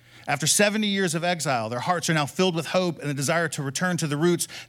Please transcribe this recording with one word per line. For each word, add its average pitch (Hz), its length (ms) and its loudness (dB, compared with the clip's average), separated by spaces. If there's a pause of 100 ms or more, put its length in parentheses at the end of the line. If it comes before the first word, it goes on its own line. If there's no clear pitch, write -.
(280)
After 143 180 -2
seventy 208 420 2
years 196 280 0
of 160 80 -2
exile, 147 460 0
their 120 100 -4
hearts 170 320 0
are - 20 4
now 151 140 2
filled 185 260 2
with 160 140 -4
hope 180 320 0
and 143 100 -6
the 143 60 -2
desire 160 320 0
to 151 160 -6
return 175 340 -2
to 165 80 -2
the 143 100 0
roots. 165 320 2 (220)